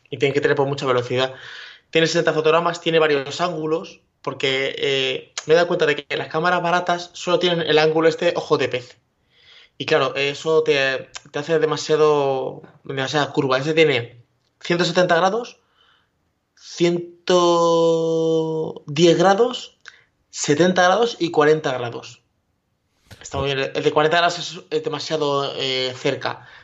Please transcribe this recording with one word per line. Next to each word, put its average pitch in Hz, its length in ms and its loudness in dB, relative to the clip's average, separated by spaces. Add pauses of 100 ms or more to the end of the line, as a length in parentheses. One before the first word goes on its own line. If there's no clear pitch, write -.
Y 127 100 -10
tienen 139 160 0
que 143 60 2
tener, 143 160 2
pues, 139 120 0
mucha 139 180 -6
velocidad. 127 480 -2 (560)
Tiene 165 160 2
sesenta 165 260 0
fotogramas, 160 480 2
tiene 160 200 2
varios 147 400 0
ángulos, 165 640 -6 (200)
porque, 135 560 -4
eh, 135 540 -4 (140)
me 151 80 4
he - 20 6
dado 170 100 4
cuenta 170 180 0
de 147 120 0
que 147 200 -8
las 139 120 -8
cámaras 175 340 -2
baratas 175 500 -2
solo - 280 -2
tienen 170 220 0
el 151 140 0
ángulo 156 320 4
este 170 280 0
ojo 156 200 -2
de 131 120 -2
pez. - 300 -8 (800)
Y 139 60 -8
claro, 139 300 0
eso 143 480 0
te, 135 460 0 (240)
te 147 80 -6
hace 160 180 0
demasiado, 147 1040 0 (220)
demasiada 135 480 -4
curva. 131 260 0
Ese 151 160 -2
tiene 143 480 0 (380)
ciento 175 240 0
setenta 170 320 2
grados, 190 420 -2 (1000)
ciento 165 2250 0
diez 160 320 4
grados, 196 580 2 (540)
setenta 180 520 2
grados 185 360 2
y 165 120 -2
cuarenta 151 420 2
grados. 120 500 -10 (960)
Está - 180 -10
muy 139 160 -2
bien. 135 200 -2
El 147 100 -2
de 147 80 4
cuarenta 156 240 4
grados 170 220 2
es, 156 220 -12 (100)
es 151 120 -2
demasiado, 143 760 -4
eh, 131 380 -2
cerca. 123 540 -6 (160)